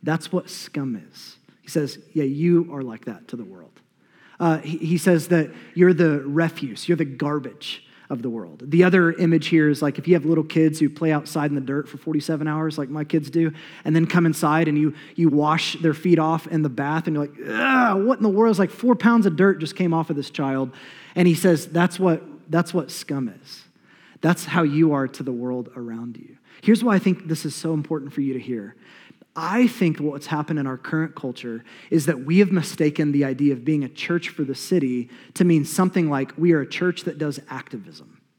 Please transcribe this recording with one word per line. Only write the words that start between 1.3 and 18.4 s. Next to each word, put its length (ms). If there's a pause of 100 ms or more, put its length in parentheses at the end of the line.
He 60
says, 320 (140)
"Yeah, 100
you 500
are 80
like 240
that 220
to 80
the 80
world." 380 (580)
Uh, 200
he, 180
he 200
says 300
that 240 (240)
you're 180
the 280
refuse, 680
you're 100
the 80
garbage 800 (240)
of 140
the 60
world. 360
The 180
other 300
image 340
here 220
is, 120
like, 180
if 80
you 80
have 100
little 180
kids 360
who 100
play 220
outside 400
in 40
the 60
dirt 260
for 100
forty-seven 500
hours, 320
like 100
my 140
kids 260
do, 220 (340)
and 100
then 120
come 180
inside 420
and 80
you, 200 (200)
you 140
wash 520
their 120
feet 240
off 300
in 160
the 60
bath, 360
and 100
you're 100
like, 100 (120)
"Ugh, 600
what 100
in 60
the 60
world?" 220